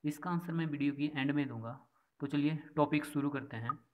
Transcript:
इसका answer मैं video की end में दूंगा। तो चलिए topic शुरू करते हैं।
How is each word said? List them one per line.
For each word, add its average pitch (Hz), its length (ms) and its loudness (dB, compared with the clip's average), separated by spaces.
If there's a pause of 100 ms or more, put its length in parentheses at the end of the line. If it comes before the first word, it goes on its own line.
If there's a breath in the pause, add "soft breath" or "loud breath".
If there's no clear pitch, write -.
इसका 151 260 -4
answer 170 240 0
मैं 165 120 2
video 143 280 2
की 147 220 -2
end 139 160 2
में 143 160 2
दूंगा। 117 400 -8 (320)
तो 139 80 -2
चलिए 147 280 2 (200)
topic 147 300 4
शुरू 143 240 0
करते 131 280 -6
हैं। 117 220 -4 (140)